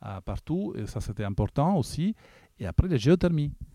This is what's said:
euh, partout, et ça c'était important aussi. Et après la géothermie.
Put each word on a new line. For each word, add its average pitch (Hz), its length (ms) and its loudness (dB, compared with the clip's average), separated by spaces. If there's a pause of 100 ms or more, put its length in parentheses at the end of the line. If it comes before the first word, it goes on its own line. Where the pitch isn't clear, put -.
euh, 98 180 -10
partout, 170 540 -4
et 107 120 -6
ça 113 120 -8
c'était 107 240 -6
important 139 540 2
aussi. 180 380 -2 (440)
Et - 60 -6
après 123 220 2
la 170 100 2
géothermie. 151 560 4 (220)